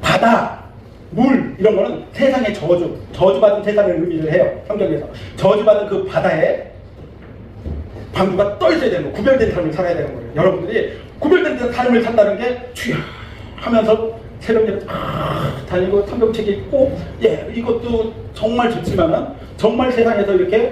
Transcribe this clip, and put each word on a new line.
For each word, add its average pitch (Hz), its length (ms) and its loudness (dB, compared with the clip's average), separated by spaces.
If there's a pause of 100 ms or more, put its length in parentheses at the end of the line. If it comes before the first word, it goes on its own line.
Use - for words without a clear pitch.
바다, - 640 2 (480)
물 254 480 2
이런 190 160 4
거는 - 380 -2
세상의 254 400 2
저주, 170 420 0 (160)
저주받은 202 520 4
세상을 202 300 2
의미를 160 380 -2
해요. - 360 2
성경에서. 185 380 -2 (300)
저주받은 208 520 4
그 196 180 -2
바다에 190 680 0 (1400)
방주가 196 460 0
떠 339 120 4
있어야 262 180 2
되는 160 220 -2
거, - 60 -10
구별된 226 340 4
삶을 160 220 -2
살아야 175 220 0
되는 - 200 -6
거예요. - 200 -12
여러분들이 - 580 0 (260)
구별된 269 520 2
삶을 240 300 2
산다는 202 360 2
게 240 200 -4 (160)
"주여" - 220 -4 (640)
하면서 220 540 2 (280)
새벽녘에 220 480 0
아, 151 640 -4 (160)
다니고 196 400 0
성경책 226 400 0
읽고, - 500 0 (260)
예, 220 300 0
이것도 233 600 -2 (200)
정말 233 380 0
좋지만은 - 560 0 (300)
정말 247 340 2
세상에서 214 420 2
이렇게 196 380 2